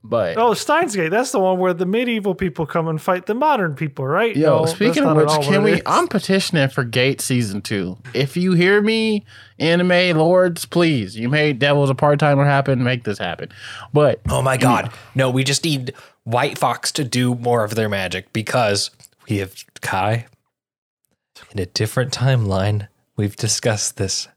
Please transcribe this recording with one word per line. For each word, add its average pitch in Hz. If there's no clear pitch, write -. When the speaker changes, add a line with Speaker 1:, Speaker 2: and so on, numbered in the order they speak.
Speaker 1:
But 107
Speaker 2:
Oh, 226
Steins 302
Gate. 165
That's 233
the 220
one 185
where 180
the 175
medieval 220
people 170
come 165
and 160
fight 180
the 208
modern 233
people, 135
right? 202
Speaker 1:
Yo, 151
Speaker 2:
No, -
Speaker 1:
speaking 240
Speaker 2:
that's -
Speaker 1:
of 156
Speaker 2:
not -
at 156
Speaker 1:
which, 151
Speaker 2:
all 151
Speaker 1:
can 147
Speaker 2:
what -
it -
Speaker 1:
we? 175
Speaker 2:
is. -
Speaker 1:
I'm 320
petitioning 175
for 135
Gate 127
season 107
two. 92
If 135
you 185
hear 190
me, 220
anime 175
lords, 175
please. 135
You 117
made 151
Devils 143
a 131
part 147
timer 143
happen. 139
Make 123
this 101
happen. 90
But 147
Speaker 3:
Oh 131
my 131
Speaker 1:
you 117
Speaker 3:
God. 117
No, 131
we 131
just 139
need 135
White 120
Fox -
to 156
do 123
more 120
of 107
their 110
magic, 95
because 107
we 104
have 95
Kai. 107
In 107
a 90
different -
timeline, 104
we've 104
discussed -
this. -